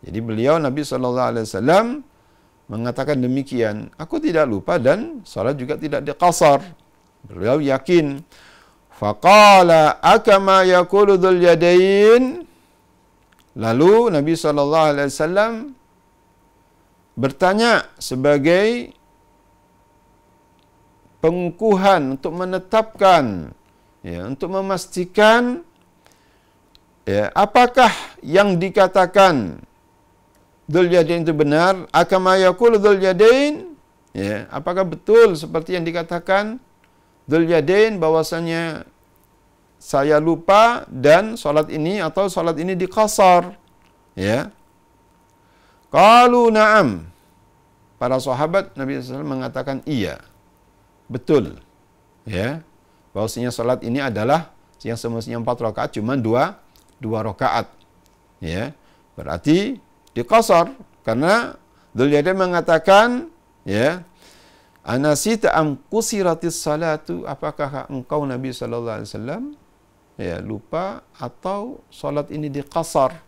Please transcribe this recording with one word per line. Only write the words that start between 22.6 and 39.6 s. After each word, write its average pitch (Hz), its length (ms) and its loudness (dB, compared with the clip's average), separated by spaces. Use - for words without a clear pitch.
ya, 87 240 -12
untuk 170 240 -10
memastikan, 208 1120 0
ya, 101 320 -2
apakah 247 560 4
yang 180 380 2
dikatakan 185 1000 2
Dzul 175 220 2
Yadain 170 340 2
itu 165 80 -2
benar? 160 560 2
"Akama 185 480 2
yaqulu 190 400 4
Dzul 202 240 4
Yadain?" 262 720 2
Ya, 101 400 -8
apakah 180 320 -4
betul 208 480 4
seperti 165 400 -8
yang 175 80 -4
dikatakan 175 800 -4
Dzul 160 240 0
Yadain 190 480 2
bahwasanya 165 880 -4